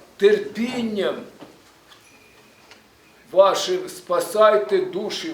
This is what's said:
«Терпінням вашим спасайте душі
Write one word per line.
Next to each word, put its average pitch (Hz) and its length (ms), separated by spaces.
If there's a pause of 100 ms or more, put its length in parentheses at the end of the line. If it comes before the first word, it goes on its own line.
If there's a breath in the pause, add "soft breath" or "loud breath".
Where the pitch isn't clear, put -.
(160)
«Терпінням 208 1000 (2250)
вашим 185 580
спасайте 202 880
душі 180 560